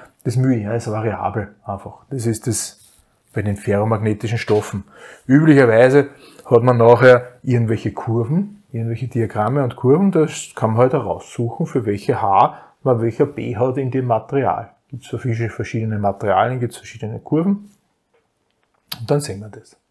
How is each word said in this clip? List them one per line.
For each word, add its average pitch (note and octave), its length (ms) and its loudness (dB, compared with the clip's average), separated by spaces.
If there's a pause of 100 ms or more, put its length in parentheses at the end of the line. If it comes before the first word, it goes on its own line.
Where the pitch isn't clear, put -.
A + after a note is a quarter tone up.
(240)
Das A#2 120 -4
μ C3 140 2
R A2 240 -2
ist A#2 160 -6
variabel G#2+ 640 -6 (100)
einfach. G2+ 460 -12
Das B2 160 -6
ist A2 200 -4
das - 340 -6 (520)
bei A2 100 -4
den G2+ 140 -2
ferromagnetischen G#2+ 840 -2
Stoffen. G#2 460 -2 (420)
Üblicherweise C3+ 840 6 (360)
hat A#2 160 6
man B2 160 4
nachher A#2+ 540 6 (100)
irgendwelche A2+ 500 0
Kurven, B2+ 720 -4 (100)
irgendwelche A2+ 360 -6
Diagramme A2+ 540 -2
und A#2+ 140 -4
Kurven, E3 360 2
da D#3 140 2 (280)
kann A2+ 160 -2
man A2+ 80 0
halt B2+ 160 4
heraussuchen, A#2 720 -6
für B2 200 -4
welche G#2 360 -2
H G2+ 360 0 (240)
man A#2+ 200 0
welcher A#2 240 0
B A#2 300 -8
hat B2 200 -2
in C3 140 -4
dem B2+ 160 -4
Material. A2 680 -2 (160)
Gibt's - 200 -16
so A#2 100 -8
viele A2+ 320 -4
verschiedene A2 480 -6
Materialien, G2+ 640 0
gibt's - 180 -6
verschiedene A2 400 -12
Kurven. G3 520 -4 (1300)
Und A#2 120 -8
dann D3 100 0
sehen G2+ 200 -8
wir G#2 100 -16
das. - 260 -20 (140)